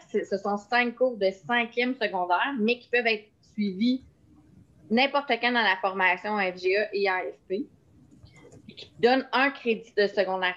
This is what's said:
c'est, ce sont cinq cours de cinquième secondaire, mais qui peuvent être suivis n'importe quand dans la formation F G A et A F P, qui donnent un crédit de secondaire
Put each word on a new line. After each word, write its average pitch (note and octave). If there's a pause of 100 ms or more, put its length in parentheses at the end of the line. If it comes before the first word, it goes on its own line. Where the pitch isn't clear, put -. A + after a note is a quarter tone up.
c'est, -
ce -
sont G3+
cinq A#3+
cours B3+
de F#3+
cinquième A#3+
secondaire, G3
mais A#3
qui -
peuvent A#3+
être A3 (280)
suivis G#3 (840)
n'importe C#4 (100)
quand A#3+
dans A#3+
la F#3+
formation F#3+
F F#3
G F#3
A G#3
et G3
A F#3
F -
P, G#3+ (1120)
qui -
donnent B3
un C4
crédit A3+
de G3+
secondaire F#3